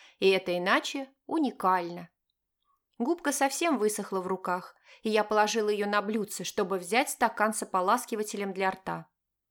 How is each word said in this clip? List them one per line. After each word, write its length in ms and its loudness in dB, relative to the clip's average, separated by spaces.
И 120 4
это 280 2
иначе 500 0
уникально. 840 0
Губка 340 -2
совсем 460 0
высохла 420 -2
в 60 -6
руках, 500 -4
и 60 -2
я 140 4
положила 460 2
её 160 0
на 160 2
блюдце, 420 -4
чтобы 360 -2
взять 320 0
стакан 420 2
с 80 -4
ополаскивателем 920 -2
для 200 0
рта. 360 -8